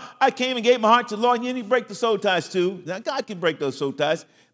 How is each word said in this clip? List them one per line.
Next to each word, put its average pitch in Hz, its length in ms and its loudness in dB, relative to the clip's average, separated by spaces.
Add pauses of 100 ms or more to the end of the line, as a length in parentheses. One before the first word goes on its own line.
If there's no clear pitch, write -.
(200)
I 269 120 4
came 254 260 -4
and 220 60 -6
gave 240 180 4
my 214 80 4
heart 240 200 4
to 214 60 -8
the 202 60 -4
Lord, 240 160 4
and 240 80 -4
you 254 80 -4
need 254 100 -6
to 202 60 -10
break 254 180 0
the 202 80 -12
soul 226 220 0
ties 185 320 0
too." 180 360 0
Now, 185 140 -8
God 285 280 -4
can 185 120 -10
break 165 200 -2
those 139 180 -2
soul 139 160 -4
ties, 156 320 -2 (280)